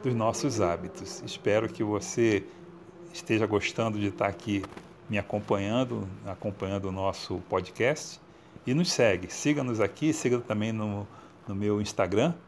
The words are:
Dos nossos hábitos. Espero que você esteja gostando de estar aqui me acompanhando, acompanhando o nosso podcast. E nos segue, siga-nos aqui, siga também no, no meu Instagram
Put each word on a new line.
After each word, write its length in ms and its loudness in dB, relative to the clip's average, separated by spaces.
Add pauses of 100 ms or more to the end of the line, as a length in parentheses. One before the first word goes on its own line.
Dos 100 0
nossos 480 0
hábitos. 640 -2
Espero 440 2
que 160 -4
você 640 2 (680)
esteja 360 0
gostando 500 0
de 100 0
estar 200 0
aqui 360 -2 (460)
me 80 0
acompanhando, 880 0 (180)
acompanhando 640 -4
o 20 -4
nosso 480 -2 (100)
podcast. 720 0 (440)
E 80 2
nos 180 2
segue, 400 4
siga-nos 480 0
aqui, 340 2
siga 260 2
também 320 0
no, 360 -4 (400)
no 80 -4
meu 260 2
Instagram 520 2 (140)